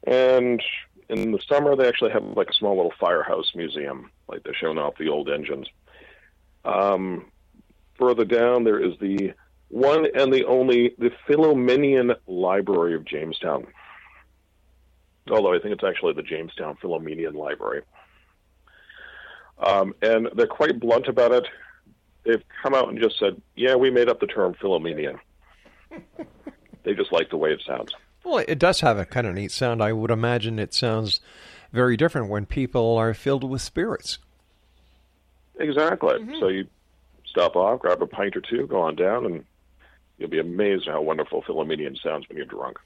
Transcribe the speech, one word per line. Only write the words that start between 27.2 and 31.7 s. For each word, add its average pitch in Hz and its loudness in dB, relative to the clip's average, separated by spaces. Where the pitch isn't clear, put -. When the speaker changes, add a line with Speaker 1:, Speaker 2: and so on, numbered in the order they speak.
Speaker 1:
the 87 -6
way 78 0
it 71 -4
sounds. 62 -8
Speaker 2:
Well, 330 0
it 151 -4
does 170 2
have 120 2
a 92 -2
kind 120 -4
of 90 -4
neat 101 -6
sound. 117 -2
I 107 0
would 110 -2
imagine 113 -2
it 104 -6
sounds 110 -2